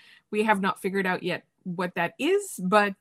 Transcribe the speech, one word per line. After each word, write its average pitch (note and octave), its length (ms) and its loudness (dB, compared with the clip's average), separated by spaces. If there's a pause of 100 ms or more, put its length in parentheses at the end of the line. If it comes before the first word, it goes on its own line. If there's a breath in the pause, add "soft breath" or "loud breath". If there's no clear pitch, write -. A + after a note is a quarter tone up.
(320 soft breath)
We G#3+ 120 0
have G#3+ 160 2
not F#3+ 200 0
figured F#3+ 260 -2
out F#3 180 -2
yet E3+ 180 -4 (220)
what F3+ 320 -4
that E3+ 240 0
is, G4 420 -2
but, G3+ 380 4